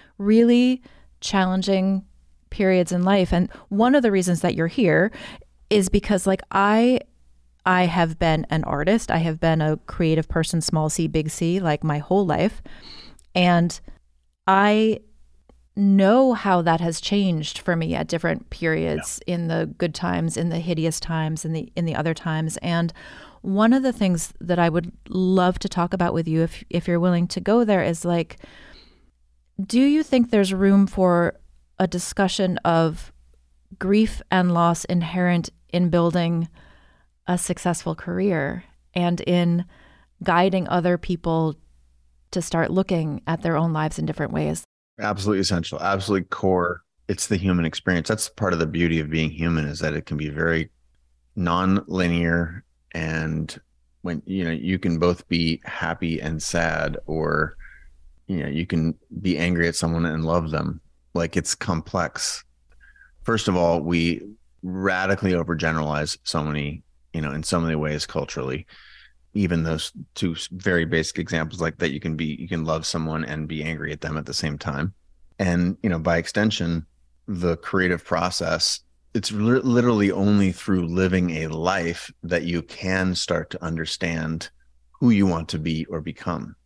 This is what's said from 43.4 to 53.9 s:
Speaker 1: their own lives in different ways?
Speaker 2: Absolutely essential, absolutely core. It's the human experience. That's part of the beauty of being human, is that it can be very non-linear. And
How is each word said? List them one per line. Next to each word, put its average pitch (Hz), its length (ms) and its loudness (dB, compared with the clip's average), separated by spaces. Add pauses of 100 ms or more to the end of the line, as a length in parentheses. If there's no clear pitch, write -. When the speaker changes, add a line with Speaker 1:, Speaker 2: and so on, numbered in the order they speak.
Speaker 1:
their 165 140 0
own 160 160 0
lives 156 260 -2
in 156 80 -2
different 156 260 -4
ways? 156 320 -4 (360)
Speaker 2:
Absolutely 101 400 0
essential, 82 400 -2
absolutely 95 480 0
core. 90 540 0 (240)
It's - 220 -6
the 107 80 0
human 90 280 2
experience. 85 440 -2
That's 110 200 -2
part 92 240 -2
of 85 60 0
the 80 80 0
beauty 82 320 0
of 76 100 -4
being 78 220 -2
human, 80 340 -2
is 71 140 -6
that 76 160 -4
it 78 120 -8
can 76 100 -6
be 76 120 -6
very 82 420 -2 (640)
non-linear. 85 1300 0 (300)
And 80 640 -6 (440)